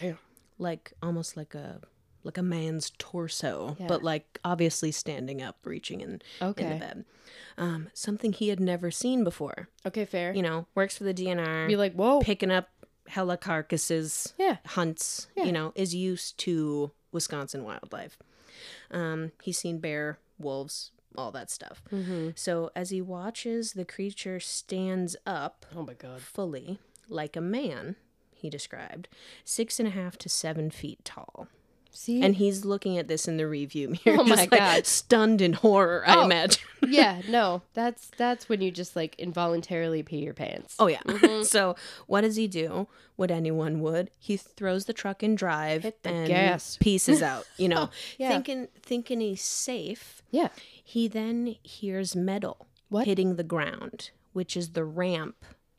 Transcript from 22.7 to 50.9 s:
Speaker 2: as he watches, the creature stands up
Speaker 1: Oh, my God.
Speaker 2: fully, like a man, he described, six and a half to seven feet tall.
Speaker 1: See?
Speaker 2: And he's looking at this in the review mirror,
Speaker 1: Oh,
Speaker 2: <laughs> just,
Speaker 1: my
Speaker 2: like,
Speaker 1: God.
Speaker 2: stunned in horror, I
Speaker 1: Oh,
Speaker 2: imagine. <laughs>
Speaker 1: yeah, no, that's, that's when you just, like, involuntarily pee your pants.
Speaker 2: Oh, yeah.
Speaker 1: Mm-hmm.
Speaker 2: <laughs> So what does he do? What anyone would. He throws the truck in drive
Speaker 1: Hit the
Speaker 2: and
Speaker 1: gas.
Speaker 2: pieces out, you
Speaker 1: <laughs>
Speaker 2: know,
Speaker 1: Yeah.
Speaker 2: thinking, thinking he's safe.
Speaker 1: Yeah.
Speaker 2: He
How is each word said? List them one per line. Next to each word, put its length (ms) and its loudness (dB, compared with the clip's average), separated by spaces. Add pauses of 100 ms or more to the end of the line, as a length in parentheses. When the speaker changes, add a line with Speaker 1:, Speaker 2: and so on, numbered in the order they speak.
Speaker 2:
as 160 -6
he 100 -4
watches, 760 -6
the 100 -6
creature 560 -8
stands 760 -4 (100)
up 480 -6
Speaker 1:
Oh, 80 -10
my 120 -12
God. 260 -16
Speaker 2:
fully, 580 -8 (300)
like 280 -8
a 40 -4
man, 560 -4 (380)
he 160 -10
described, 580 -14 (360)
six 340 -4
and 100 0
a 40 -4
half 260 -8
to 100 -12
seven 420 -4
feet 340 -12
tall. 420 -16 (440)
Speaker 1:
See? 320 -2
Speaker 2:
And 140 6
he's 300 2
looking 320 -2
at 100 -4
this 180 -2
in 120 0
the 100 0
review 560 -4
mirror, 160 8
Speaker 1:
Oh, 40 8
Speaker 2:
<laughs> 20 8
just, 20 8
Speaker 1:
my 140 8
Speaker 2:
like, 80 4
Speaker 1:
God. 360 8
Speaker 2:
stunned 540 6
in 140 6
horror, 520 6
I 100 12
Speaker 1:
Oh, 100 10
Speaker 2:
imagine. 360 6 (120)
<laughs> 120 2
Speaker 1:
yeah, 400 6
no, 360 4 (100)
that's, 360 -4 (100)
that's 320 0
when 100 2
you 100 2
just, 240 -8
like, 240 -4
involuntarily 840 -2
pee 160 -6
your 160 -6
pants. 440 -8
Speaker 2:
Oh, 100 8
yeah. 180 2
Speaker 1:
Mm-hmm. 360 6
Speaker 2:
<laughs> 20 -
So 300 4 (320)
what 140 4
does 160 2
he 120 0
do? 380 -2 (280)
What 160 0
anyone 500 0
would. 380 0
He 180 -4
throws 480 -4
the 80 -6
truck 300 -6
in 140 4
drive 480 0
Speaker 1:
Hit 180 -6
the 80 -4
Speaker 2:
and 180 0
Speaker 1:
gas. 500 2
Speaker 2:
pieces 440 6
out, 240 -2 (100)
you 120 2
Speaker 1:
<laughs> 20 4
Speaker 2:
know, 180 2 (300)
Speaker 1:
Yeah. 100 -2
Speaker 2:
thinking, 400 0 (140)
thinking 380 -2
he's 220 -2
safe. 800 -6 (100)
Speaker 1:
Yeah. 180 2 (360)
Speaker 2:
He 240 0